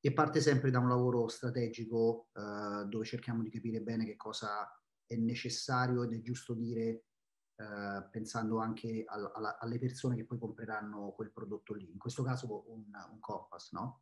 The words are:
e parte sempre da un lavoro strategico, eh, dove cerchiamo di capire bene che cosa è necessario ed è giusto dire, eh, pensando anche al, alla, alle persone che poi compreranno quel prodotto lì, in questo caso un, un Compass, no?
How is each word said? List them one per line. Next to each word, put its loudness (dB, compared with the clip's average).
e 4
parte 4
sempre 6
da 6
un 6
lavoro 6
strategico, 2
eh, -4
dove -2
cerchiamo -2
di -4
capire -2
bene 0
che -6
cosa -4
è -6
necessario 2
ed 0
è -4
giusto -4
dire, 0
eh, -4
pensando 0
anche 0
al, -4
alla, -4
alle -2
persone 2
che -2
poi -4
compreranno -4
quel -8
prodotto -8
lì, -12
in -12
questo -4
caso -4
un, -14
un -16
Compass, -10
no? -6